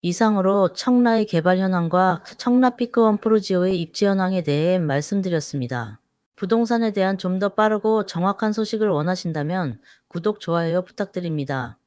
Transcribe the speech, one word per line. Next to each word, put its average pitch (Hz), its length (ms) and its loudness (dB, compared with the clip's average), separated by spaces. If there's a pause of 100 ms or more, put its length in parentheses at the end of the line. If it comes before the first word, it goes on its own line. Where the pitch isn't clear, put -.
이상으로 190 680 2
청라의 233 540 2
개발 180 320 2
현황과 180 640 0 (160)
청라 247 320 2
피크원 233 480 2
프루지오의 190 600 0
입지 170 280 -2
현황에 190 360 0
대해 156 360 0
말씀드렸습니다. 147 1200 -4 (360)
부동산에 226 560 0
대한 190 260 0
좀 185 200 -2
더 196 120 0
빠르고 214 560 0
정확한 196 480 -2
소식을 214 340 -2
원하신다면 160 920 -2 (300)
구독, 208 320 -4
좋아요 170 420 -2
부탁드립니다. 147 920 -6 (100)